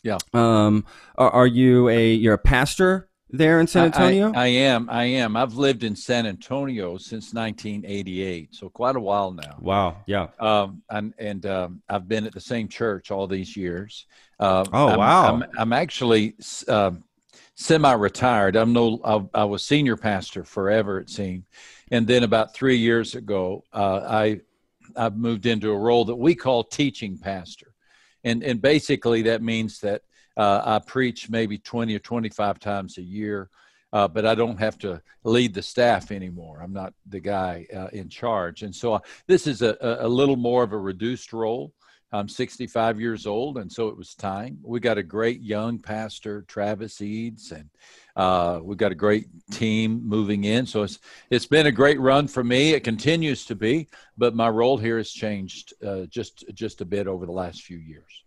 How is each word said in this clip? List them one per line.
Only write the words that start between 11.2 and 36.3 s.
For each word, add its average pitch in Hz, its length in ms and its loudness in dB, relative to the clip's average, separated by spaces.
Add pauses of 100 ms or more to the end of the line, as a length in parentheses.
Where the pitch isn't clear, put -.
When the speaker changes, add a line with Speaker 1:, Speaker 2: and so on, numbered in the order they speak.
Speaker 1:
um, 92 420 -6
I've 98 200 -6
been 107 180 -2
at 107 80 -10
the 95 80 -14
same 117 260 -6
church 104 440 -4
all 98 160 -2
these 95 280 -6
years. 92 520 -8 (320)
Uh, 95 340 4
Speaker 2:
Oh, 135 160 4
Speaker 1:
I'm, 107 80 4
Speaker 2:
wow. 127 380 6
Speaker 1:
I'm, 120 80 -2 (120)
I'm 113 180 0
actually 117 680 2
s-, - 280 -12
uh, 101 240 2 (640)
semi-retired. 120 1000 4
I'm 113 180 4
no, 117 300 2
I, 107 380 0
I - 20 2
was 101 200 -2
senior 143 320 2
pastor 98 480 -4
forever, 101 560 -2
it - 120 -14
seemed. 92 320 -8 (480)
And 117 160 2
then 123 160 6
about 110 320 0
three 131 220 2
years 117 360 2
ago, 101 580 -4
uh, 98 380 0
I, 107 300 0 (560)
I 117 140 -2
moved 110 360 -4
into 107 260 0
a 101 60 0
role 117 280 4
that 117 100 -4
we 135 180 2
call 127 300 0
teaching 110 560 -4
pastor. - 540 -12 (500)
And, 117 180 -2
and 120 200 -4
basically 131 640 2
that 113 200 2
means 113 380 -4
that, 104 200 -4 (360)
uh, 101 280 4
I 110 140 2
preach 123 500 -4
maybe 110 300 -2
twenty 117 340 -6
or 101 60 -4
twenty-five 107 600 -4
times 98 380 -8
a 90 60 -14
year, 101 460 -8 (440)
uh, 104 140 2
but 104 180 -2
I 110 80 4
don't 113 240 -2
have 107 220 -4
to 90 220 -8 (220)
lead 117 300 2
the 95 80 -8
staff 117 480 0
anymore. 87 540 -12